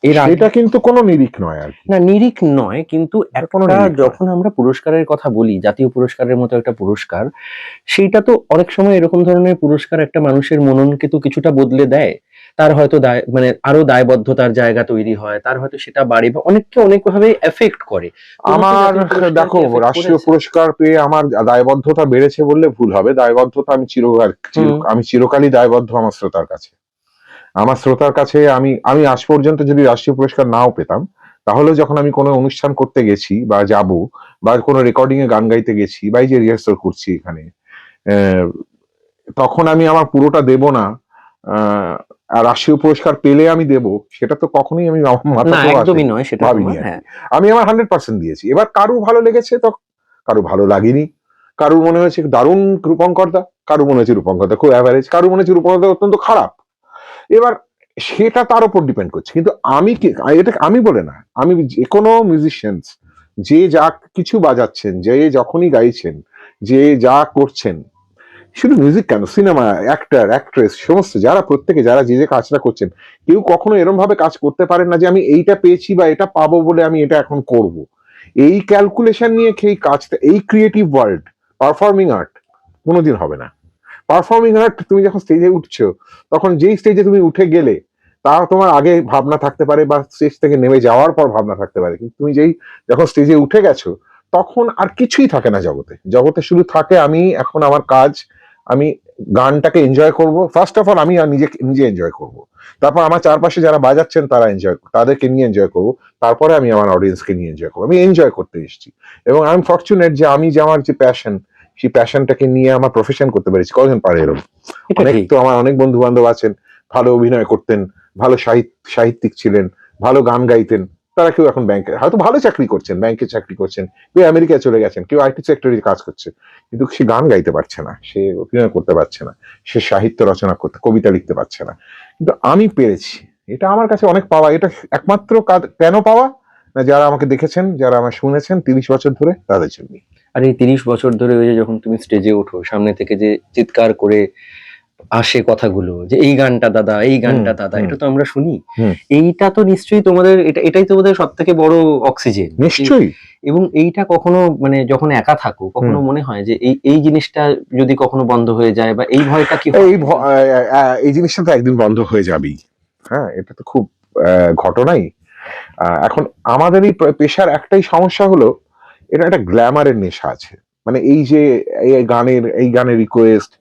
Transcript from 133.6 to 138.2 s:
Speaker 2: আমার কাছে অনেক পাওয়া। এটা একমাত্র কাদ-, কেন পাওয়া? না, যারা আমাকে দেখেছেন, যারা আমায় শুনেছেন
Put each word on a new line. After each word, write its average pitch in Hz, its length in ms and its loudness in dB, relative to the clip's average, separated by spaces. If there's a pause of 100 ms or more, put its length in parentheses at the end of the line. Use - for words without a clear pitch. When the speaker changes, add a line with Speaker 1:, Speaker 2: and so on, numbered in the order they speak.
Speaker 2:
আমার 220 180 0
কাছে 214 180 -2
অনেক 190 200 2
পাওয়া। 156 260 2
এটা 165 180 -2 (220)
একমাত্র 202 500 -2
কাদ-, 185 260 0
কেন 180 340 2
পাওয়া? 247 320 2 (420)
না, 135 80 -2
যারা 143 220 4
আমাকে 143 200 0
দেখেছেন, 175 520 -4
যারা 127 200 0
আমায় 120 140 -2
শুনেছেন 143 500 -4